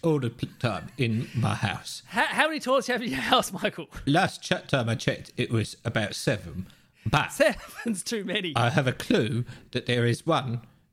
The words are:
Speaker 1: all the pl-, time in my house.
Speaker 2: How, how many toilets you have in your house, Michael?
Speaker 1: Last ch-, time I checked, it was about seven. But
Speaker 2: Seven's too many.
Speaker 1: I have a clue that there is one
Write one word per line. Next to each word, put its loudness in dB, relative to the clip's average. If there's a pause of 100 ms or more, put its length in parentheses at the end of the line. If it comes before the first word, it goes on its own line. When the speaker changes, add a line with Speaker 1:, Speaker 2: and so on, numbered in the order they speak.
Speaker 1:
all 4
the 0
pl-, -6 (100)
time -2 (100)
in 0
my 2
house. -4
Speaker 2:
How, 0
how 2
many -2
toilets 0
you 0
have -2
in -4
your -2
house, 2
Michael? -4 (180)
Speaker 1:
Last 2
ch-, -2
time 0
I 2
checked, -2
it 0
was 0
about -2
seven. -4 (380)
But 2
Speaker 2:
Seven's 0
too -4
many. -2
Speaker 1:
I 4
have 2
a 2
clue 2 (260)
that -2
there 2
is 0
one 0 (320)